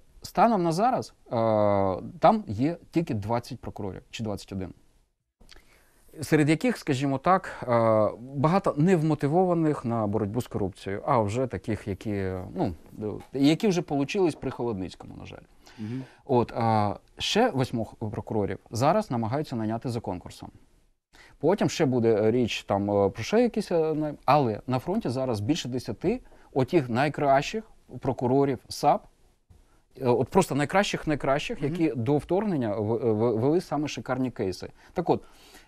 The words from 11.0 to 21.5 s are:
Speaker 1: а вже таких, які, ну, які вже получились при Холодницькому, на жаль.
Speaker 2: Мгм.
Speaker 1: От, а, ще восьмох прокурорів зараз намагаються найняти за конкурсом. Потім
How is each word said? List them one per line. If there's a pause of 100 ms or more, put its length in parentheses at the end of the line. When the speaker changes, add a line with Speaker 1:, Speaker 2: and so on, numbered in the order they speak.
Speaker 1:
а
вже
таких,
які, (220)
ну, (580)
які
вже
получились
при
Холодницькому,
на
жаль. (360)
Speaker 2:
Мгм. (220)
Speaker 1:
От,
а, (220)
ще
восьмох
прокурорів (120)
зараз
намагаються
найняти
за
конкурсом. (920)
Потім